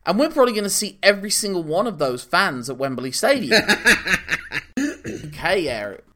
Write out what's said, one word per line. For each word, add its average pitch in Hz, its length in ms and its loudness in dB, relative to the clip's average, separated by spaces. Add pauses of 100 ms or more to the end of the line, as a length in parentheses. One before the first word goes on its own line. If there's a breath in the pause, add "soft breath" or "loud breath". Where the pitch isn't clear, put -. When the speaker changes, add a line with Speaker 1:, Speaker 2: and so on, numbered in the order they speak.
Speaker 1:
And 180 120 2
we're 302 120 4
probably 254 240 4
gonna 208 160 -2
see - 320 -4
every 202 300 2
single 190 320 -2
one 165 240 0
of 190 100 -6
those 131 260 -2
fans 151 460 0
at 123 80 -8
Wembley 131 340 -4
Stadium. 220 520 2
Speaker 2:
<laughs> - 1120 0
Speaker 1:
U 277 560 -6
K 170 340 0
area, 104 340 -6 (140)